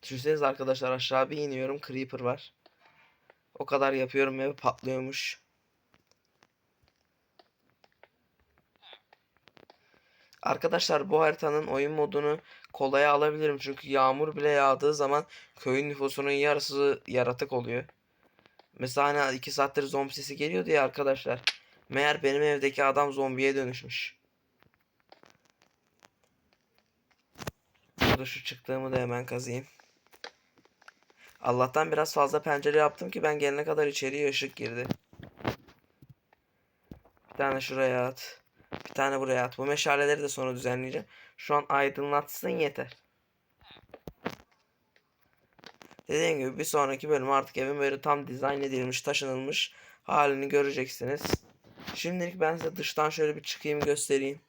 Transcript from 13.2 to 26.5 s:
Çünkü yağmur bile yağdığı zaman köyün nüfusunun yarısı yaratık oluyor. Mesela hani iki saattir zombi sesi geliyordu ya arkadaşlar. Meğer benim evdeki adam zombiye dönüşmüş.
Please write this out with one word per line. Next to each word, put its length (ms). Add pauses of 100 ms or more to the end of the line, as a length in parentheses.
Çünkü 300
yağmur 480
bile 120
yağdığı 460
zaman 320 (300)
köyün 320
nüfusunun 420
yarısı 760
yaratık 460
oluyor. 320 (960)
Mesela 480
hani 100
iki 140
saattir 320
zombi 300
sesi 240
geliyordu 340
ya 140
arkadaşlar. 560 (480)
Meğer 340
benim 200
evdeki 420
adam 280
zombiye 420
dönüşmüş. 640 (3750)